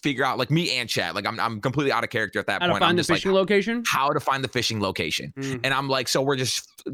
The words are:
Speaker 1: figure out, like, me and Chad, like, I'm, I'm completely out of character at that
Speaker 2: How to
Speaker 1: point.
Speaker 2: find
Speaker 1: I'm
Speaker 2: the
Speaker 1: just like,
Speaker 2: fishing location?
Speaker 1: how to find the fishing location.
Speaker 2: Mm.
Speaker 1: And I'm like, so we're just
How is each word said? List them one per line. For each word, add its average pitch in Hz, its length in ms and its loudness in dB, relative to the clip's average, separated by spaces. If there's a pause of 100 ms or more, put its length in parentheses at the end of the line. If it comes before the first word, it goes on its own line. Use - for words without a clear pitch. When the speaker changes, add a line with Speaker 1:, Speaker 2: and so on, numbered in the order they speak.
Speaker 1:
figure 139 220 0
out, 127 120 0
like, 123 140 0
me 160 220 2
and 123 140 -2
Chad, 90 280 -2
like, 101 120 -2
I'm, 107 140 -2
I'm 113 220 -2
completely 135 280 0
out 113 140 2
of 110 60 -4
character 110 280 -2
at 95 100 -2
that 101 120 0
Speaker 2:
How 180 60 0
to 175 80 2
Speaker 1:
point. - 80 0
Speaker 2:
find 170 80 6
Speaker 1:
I'm 175 60 2
Speaker 2:
the 175 40 2
Speaker 1:
just - 80 -2
like, 165 80 4
Speaker 2:
fishing 190 160 0
location? 202 540 2
Speaker 1:
how 139 260 2
to 147 80 0
find 135 240 0
the 120 40 -2
fishing 113 300 -2
location. 95 600 -2
Speaker 2:
Mm. 135 260 -4
Speaker 1:
And 135 80 2
I'm 135 160 0
like, 131 200 0
so 151 120 2
we're 139 160 2
just 127 320 -2 (240)